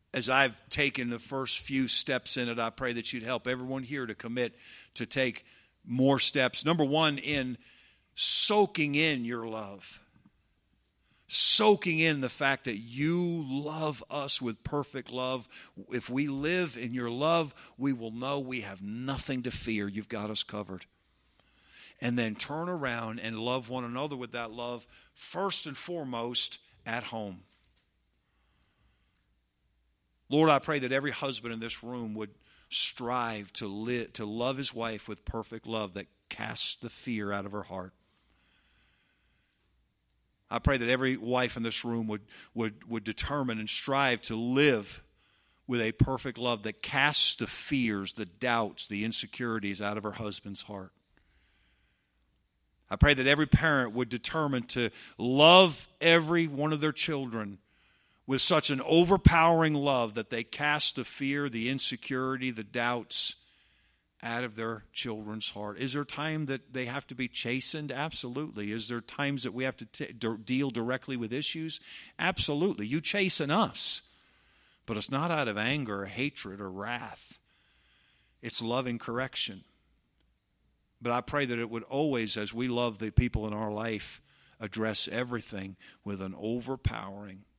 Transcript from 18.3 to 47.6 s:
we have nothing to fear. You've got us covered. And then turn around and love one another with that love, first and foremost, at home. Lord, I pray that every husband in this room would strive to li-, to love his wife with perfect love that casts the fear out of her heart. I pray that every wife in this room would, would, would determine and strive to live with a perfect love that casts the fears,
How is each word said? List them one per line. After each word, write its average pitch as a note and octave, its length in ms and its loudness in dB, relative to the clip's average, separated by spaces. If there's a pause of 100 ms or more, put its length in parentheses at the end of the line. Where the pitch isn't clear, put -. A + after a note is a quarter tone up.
we B2+ 220 -6
have G2 180 -12
nothing B2 640 -4
to B2 80 -4
fear. G#2+ 380 -2
You've G2+ 200 -6
got G#2+ 220 -6
us G#2+ 120 -2
covered. F#2+ 440 -8 (1120)
And A#2+ 160 0
then A2 200 -2
turn D#3+ 320 -4
around A#2 500 -4
and A2+ 220 -6
love B2 280 0
one B2+ 140 -6
another C3 340 -6
with B2 140 -10
that A#2 220 -6
love, A#2+ 340 -8 (280)
first - 520 -4
and C#3+ 100 -8
foremost, B2 840 -4 (260)
at A#2+ 160 -4
home. G2+ 380 -8 (3000)
Lord, D#3 180 6
I C#3+ 120 8
pray D3+ 180 -2
that B2+ 140 -2
every C#3 180 0
husband A#2+ 420 -6
in A2+ 60 -8
this A2+ 240 -8
room A#2 320 -8
would G#2+ 160 -8 (400)
strive A#2 840 -2
to A2+ 120 -4
li-, A2+ 460 -4
to A2+ 120 -8
love A#2+ 340 -2
his C3+ 140 -4
wife A2+ 360 -6
with G#2+ 160 -12
perfect A2+ 420 -10
love G#2+ 280 -4
that G2 120 -8 (220)
casts - 480 -6
the A#2+ 120 -12
fear G#2+ 440 -6
out G2+ 120 -4
of G2 80 -10
her G2+ 120 -8
heart. F#2 280 -10 (2500)
I A#2 100 -2
pray C#3 180 4
that A#2+ 100 0
every C3 280 2
wife A#2+ 400 0
in A#2 80 -4
this A2+ 200 -2
room A#2 220 -2
would, G#2+ 160 -6 (320)
would, A2 340 -4
would A2+ 160 -4
determine B2 540 -2
and G#2+ 100 -6
strive C3+ 540 2
to A2 140 -4
live B2 680 2 (640)
with A#2+ 160 0
a A2 100 0
perfect C3 460 2
love A#2+ 240 0
that G#2+ 180 -6
casts - 540 4
the A2+ 140 -4
fears, A2 640 0